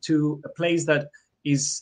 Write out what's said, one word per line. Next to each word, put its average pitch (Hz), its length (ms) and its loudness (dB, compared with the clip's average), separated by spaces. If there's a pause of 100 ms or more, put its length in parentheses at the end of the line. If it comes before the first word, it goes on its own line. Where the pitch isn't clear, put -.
to 151 440 0
a - 40 -12
place 170 360 0
that 147 240 0 (340)
is 143 380 0